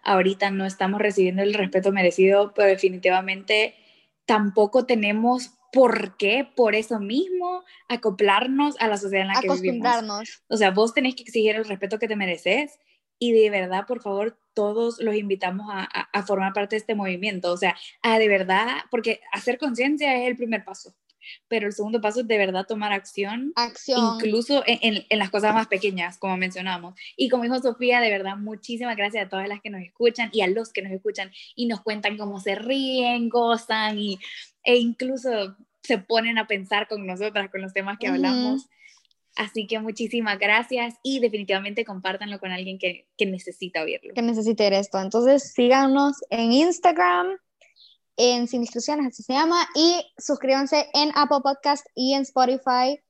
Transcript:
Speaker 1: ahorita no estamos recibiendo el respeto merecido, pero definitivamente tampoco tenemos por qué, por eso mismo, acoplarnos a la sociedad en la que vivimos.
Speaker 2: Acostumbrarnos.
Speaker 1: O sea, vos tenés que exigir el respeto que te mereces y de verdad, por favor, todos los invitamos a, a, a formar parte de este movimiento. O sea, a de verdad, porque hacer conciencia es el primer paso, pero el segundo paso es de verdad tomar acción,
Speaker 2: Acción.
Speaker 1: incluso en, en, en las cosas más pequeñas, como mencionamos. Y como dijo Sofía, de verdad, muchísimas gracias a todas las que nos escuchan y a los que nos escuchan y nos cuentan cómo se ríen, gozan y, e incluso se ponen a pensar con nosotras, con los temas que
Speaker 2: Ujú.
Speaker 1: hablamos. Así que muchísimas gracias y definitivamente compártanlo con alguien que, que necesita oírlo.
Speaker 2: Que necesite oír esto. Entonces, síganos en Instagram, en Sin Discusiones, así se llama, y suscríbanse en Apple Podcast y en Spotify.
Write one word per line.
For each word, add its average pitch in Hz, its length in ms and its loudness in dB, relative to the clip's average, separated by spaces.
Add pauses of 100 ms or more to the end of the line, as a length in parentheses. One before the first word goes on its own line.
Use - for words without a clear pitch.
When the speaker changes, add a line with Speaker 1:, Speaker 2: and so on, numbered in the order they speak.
Speaker 1:
ahorita 190 460 2
no 190 140 -2
estamos 190 360 -2
recibiendo 196 420 2
el 208 120 0
respeto 190 380 0
merecido, 196 640 4
pero 202 140 6
definitivamente 190 1040 0 (500)
tampoco 214 640 2
tenemos 226 640 0 (220)
por 220 440 4
qué, 233 380 0
por 220 200 4
eso 220 260 -2
mismo, 359 640 -4 (240)
acoplarnos 240 920 2
a 226 80 2
la 208 100 0
sociedad 196 240 -2
en 190 60 -2
la 196 120 2
que 185 80 -2
vivimos. 185 140 0 (100)
Speaker 2:
Acostumbrarnos. 226 760 -2
Speaker 1:
O 226 80 -2
sea, 202 140 4
vos 214 240 2
tenés 262 220 0
que - 60 -18
exigir 214 340 0
el 220 80 -4
respeto 202 340 -6
que 220 100 -4
te 214 80 -4
mereces 196 640 -2 (400)
y 240 140 0
de 220 180 6
verdad, 190 360 -2
por 240 160 -6
favor, 208 360 -4 (160)
todos 226 460 -2
los 220 140 0
invitamos 196 560 -4
a, 190 140 -6
a, - 280 -8
a 202 120 -2
formar 196 280 0
parte 202 240 -4
de 214 40 -2
este 220 140 -4
movimiento. 185 580 -4
O 175 40 -2
sea, 185 200 0 (260)
a 226 160 4
de 220 100 4
verdad, 196 400 2 (220)
porque 226 300 -2 (120)
hacer 240 260 -2
conciencia 277 640 0
es 247 80 -2
el 247 80 -2
primer 226 280 -4
paso, - 300 -20 (540)
pero 214 180 -2
el 208 60 -4
segundo 214 280 -4
paso 214 200 -2
es 226 80 -6
de 220 100 2
verdad 190 280 0
tomar 208 260 -4
acción, 202 640 -6
Speaker 2:
Acción. 240 600 0
Speaker 1:
incluso 226 500 0
en, - 160 2
en, 208 260 0
en 214 100 2
las 190 120 -2
cosas 214 240 2
más 220 140 2
pequeñas, 185 500 -2
como 190 180 -4
mencionamos. 185 580 -6 (220)
Y 262 120 0
como 240 160 2
dijo 254 140 -2
Sofía, 247 420 0
de 226 100 2
verdad, 196 260 -4
muchísimas 214 600 -8
gracias 202 300 -4
a - 20 -20
todas 190 200 -6
las 208 120 -10
que 214 100 -14
nos 185 120 -12
escuchan 233 500 -2
y 220 100 0
a 185 40 2
los 220 260 -2
que 196 100 -6
nos 190 100 -8
escuchan 190 380 -6 (240)
y 240 120 -4
nos 220 140 -4
cuentan 208 360 -4
cómo 202 240 -8
se 196 140 -4
ríen, 240 760 -2
gozan 226 720 0
y, 202 200 -4 (460)
e 247 120 6
incluso 233 800 -2 (260)
se 226 160 0
ponen 226 400 0
a 220 80 -2
pensar 208 420 -2
con 202 180 -8
nosotras, 196 440 -4
con 196 100 -8
los 190 120 -12
temas 196 260 -6
que - 80 -6
Speaker 2:
Ujú. 269 100 0
Speaker 1:
hablamos. 262 520 0 (680)
Así 208 320 -6
que 220 120 -4
muchísimas 220 600 -4
gracias 233 640 0
y 269 160 -4
definitivamente 208 680 -2
compártanlo 196 520 -8
con 185 140 -8
alguien 185 260 -10
que, 180 380 -6
que 226 80 0
necesita 180 580 -6
oírlo. - 320 -8
Speaker 2:
Que 240 60 -2
necesite 220 440 0
oír 196 100 4
esto. 196 260 -2
Entonces, 240 540 2
síganos 269 640 4 (120)
en 233 240 2
Instagram, 359 840 4 (800)
en 240 280 4
Sin 247 140 -2
Discusiones, 262 460 -2
así 240 160 -8
se - 100 -6
llama, 330 420 2
y 339 300 4 (140)
suscríbanse 277 760 0
en 294 220 2
Apple 285 280 4
Podcast 277 520 0
y 254 180 0
en 277 100 0
Spotify. 262 880 0